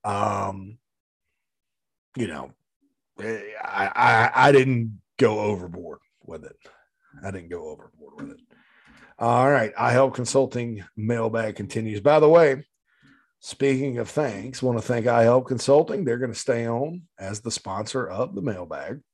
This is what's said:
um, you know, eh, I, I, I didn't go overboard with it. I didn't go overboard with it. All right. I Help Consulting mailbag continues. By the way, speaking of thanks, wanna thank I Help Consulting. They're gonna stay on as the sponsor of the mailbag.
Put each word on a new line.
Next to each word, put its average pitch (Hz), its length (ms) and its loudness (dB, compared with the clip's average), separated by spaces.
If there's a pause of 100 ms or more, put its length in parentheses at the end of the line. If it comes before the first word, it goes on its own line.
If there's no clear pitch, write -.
um, 101 720 -4 (1400)
you 120 120 -4
know, 69 260 -12 (720)
eh, 110 180 -8 (240)
I, 98 300 -4
I, 120 540 4
I 143 40 8
didn't 123 480 2 (180)
go 107 220 4
overboard 87 600 -6 (220)
with - 220 -16
it. - 120 -20 (680)
I 98 60 -8
didn't 87 180 -12
go 82 220 -10
overboard 73 500 -20
with - 120 -14
it. - 80 -20 (800)
All 120 320 4
right. 117 280 2
I 120 140 2
Help 127 220 4
Consulting 120 720 -2 (100)
mailbag 113 600 -2
continues. 110 440 -6
By 147 200 4
the 151 80 6
way, 151 380 6 (720)
speaking 135 580 -2
of 110 120 -8
thanks, 127 520 -6
wanna 120 200 -2
thank 120 240 -2
I 117 160 4
Help 123 260 4
Consulting. 147 560 2
They're 120 140 -2
gonna 120 160 -6
stay 117 340 -2
on 156 360 -6 (140)
as 101 220 -10
the 117 100 -8
sponsor 110 560 -6
of 107 280 -6
the - 80 -8
mailbag. 90 580 -8 (140)